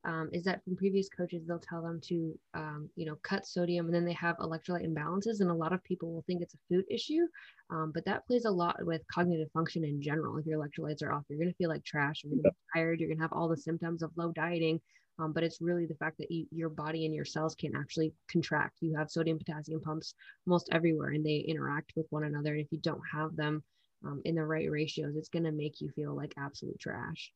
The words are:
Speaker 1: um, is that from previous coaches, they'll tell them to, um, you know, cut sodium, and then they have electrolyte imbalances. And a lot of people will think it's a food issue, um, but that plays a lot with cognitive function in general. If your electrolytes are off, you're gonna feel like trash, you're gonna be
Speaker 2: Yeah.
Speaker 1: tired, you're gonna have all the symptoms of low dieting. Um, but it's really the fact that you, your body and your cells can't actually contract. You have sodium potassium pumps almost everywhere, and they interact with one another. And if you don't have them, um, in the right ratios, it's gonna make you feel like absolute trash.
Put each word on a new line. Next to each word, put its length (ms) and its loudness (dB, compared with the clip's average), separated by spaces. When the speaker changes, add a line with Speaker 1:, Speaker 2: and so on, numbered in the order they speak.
Speaker 1:
um, 260 -2
is 120 -2
that 200 0
from 140 -2
previous 320 4
coaches, 360 -4
they'll 140 -2
tell 220 -6
them 200 -4
to, 380 -2
um, 420 -8
you 100 -4
know, 180 -6
cut 220 -2
sodium, 420 0
and 80 2
then 100 4
they 80 0
have 240 0
electrolyte 500 -2
imbalances. 540 0
And 80 6
a 40 4
lot 200 2
of 100 -2
people 300 -4
will 140 -6
think 140 0
it's 120 -8
a 60 -20
food 200 4
issue, 380 2
um, 240 -2
but 120 -2
that 220 0
plays 180 4
a 60 4
lot 340 2
with 220 0
cognitive 440 2
function 320 2
in 180 0
general. 360 0
If 80 -2
your 140 0
electrolytes 440 -4
are 80 0
off, 160 -2
you're 120 -4
gonna 140 2
feel 160 0
like 140 -2
trash, 400 0
you're 80 -6
gonna 120 2
be 60 10
Speaker 2:
Yeah. 320 0
Speaker 1:
tired, 180 2
you're 100 0
gonna 140 0
have 100 -2
all 160 2
the 80 2
symptoms 460 -2
of 120 -6
low 160 0
dieting. 480 2
Um, 140 -2
but 120 2
it's 180 -2
really 240 2
the 100 -4
fact 220 -4
that 120 -8
you, 220 -2
your 180 -2
body 360 -2
and 100 0
your 100 -2
cells 300 0
can't 200 -4
actually 380 0
contract. 540 2
You 160 0
have 120 -2
sodium 280 2
potassium 420 -6
pumps 340 -4
almost 260 4
everywhere, 400 4
and 140 2
they 120 4
interact 580 -2
with 140 0
one 160 -2
another. 280 0
And 80 0
if 100 -4
you 80 -2
don't 220 -2
have 240 -2
them, 280 0
um, 200 -6
in 100 2
the 80 2
right 260 2
ratios, 460 -2
it's 140 -4
gonna 240 0
make 280 -4
you 80 -4
feel 240 -4
like 240 -6
absolute 420 -8
trash. 560 -8